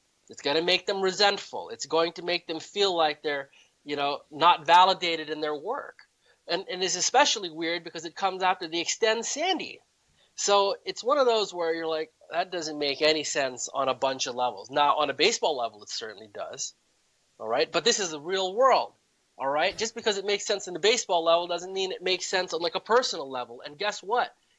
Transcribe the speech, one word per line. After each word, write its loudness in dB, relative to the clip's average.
It's -20
gonna 2
make 0
them -2
resentful. 0
It's -12
going 0
to -12
make -4
them -6
feel -2
like 2
they're, -4
you -6
know, -2
not 4
validated 4
in -6
their -2
work. -8
And, -2
and -4
it's 0
especially 2
weird -4
because -10
it -14
comes -2
after 0
the -4
extend 0
Sandy. -4
So 4
it's -8
one 2
of 4
those 2
where -2
you're -6
like, -4
"That -4
doesn't -6
make -2
any 4
sense -4
on 0
a 2
bunch -2
of -6
levels." -4
Now, 4
on 2
a -4
baseball 2
level, -6
it -16
certainly -12
does. -10
All -10
right? 0
But 0
this 4
is -4
the -8
real -4
world. 4
All -4
right? 2
Just -4
because -2
it -6
makes -2
sense -4
in -8
the -8
baseball 2
level 4
doesn't -4
mean -2
it -8
makes -2
sense -2
on, -4
like, -2
a -6
personal 0
level. -8
And -14
guess -4
what? 0